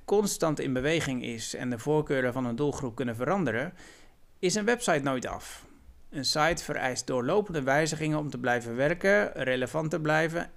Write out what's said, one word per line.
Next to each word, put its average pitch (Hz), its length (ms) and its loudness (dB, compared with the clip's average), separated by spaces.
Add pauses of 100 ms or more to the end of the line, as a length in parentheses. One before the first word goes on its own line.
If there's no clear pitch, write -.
constant 196 540 2
in 139 140 -2
beweging 135 500 0
is 117 320 -6
en 123 140 -4
de 120 100 -2
voorkeuren 139 540 2
van 131 120 -2
een 117 100 -2
doelgroep 113 400 -2
kunnen 120 200 -2
veranderen, 135 580 0 (680)
is 185 160 2
een 214 100 -2
website 208 380 2
nooit 131 220 0
af. - 400 -10 (440)
Een 139 160 -6
site 160 380 2
vereist - 440 -4
doorlopende 151 560 0
wijzigingen 151 540 2
om 147 120 -2
te 123 100 -6
blijven 120 360 0
werken, 180 580 2
relevant 131 580 -2
te 170 100 -2
blijven 160 560 0